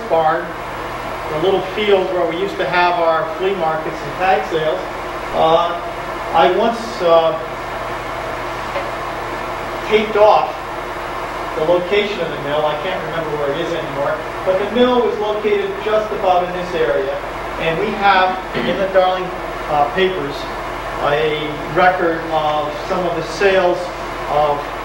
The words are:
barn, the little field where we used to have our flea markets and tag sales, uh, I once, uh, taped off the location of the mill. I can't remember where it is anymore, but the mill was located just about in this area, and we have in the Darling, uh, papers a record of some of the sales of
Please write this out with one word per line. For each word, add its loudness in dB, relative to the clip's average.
barn, 2
the -2
little 4
field 4
where 2
we -4
used -2
to -2
have 4
our 4
flea 0
markets -2
and -8
tag 4
sales, 0
uh, 4
I 6
once, 2
uh, 6
taped 2
off 6
the 0
location 2
of -2
the -6
mill. 0
I 0
can't -4
remember -4
where -2
it -2
is -2
anymore, -2
but 2
the -2
mill 4
was 0
located 0
just 2
about 2
in -6
this -4
area, 0
and 0
we 0
have 4
in 0
the 0
Darling, 4
uh, 2
papers 0
a 0
record 4
of 0
some -2
of 0
the -4
sales 4
of 4